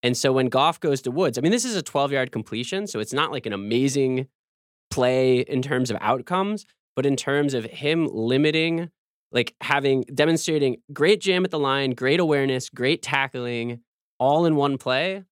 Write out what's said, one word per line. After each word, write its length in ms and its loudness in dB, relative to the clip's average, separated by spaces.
And 160 0
so 160 2
when 140 2
Goff 320 2
goes 240 -2
to 80 -4
Woods, 260 0
I 40 -4
mean, 100 2
this 140 0
is 100 -4
a 80 -4
twelve-yard 480 -2
completion, 560 -6
so 120 -6
it's 140 -6
not, 180 0
like, 140 -8
an 80 -6
amazing 760 0
play 520 2
in 200 -4
terms 300 -2
of 100 -4
outcomes, 640 -2
but 100 -2
in 100 2
terms 380 0
of 120 -2
him 420 -2
limiting, 840 0
like, 300 -2
having, 420 2
demonstrating 640 2
great 300 2
jam 240 2
at 60 -4
the 80 -2
line, 320 0
great 280 0
awareness, 520 0
great 320 -2
tackling, 760 -4
all 280 4
in 80 4
one 240 2
play 520 -2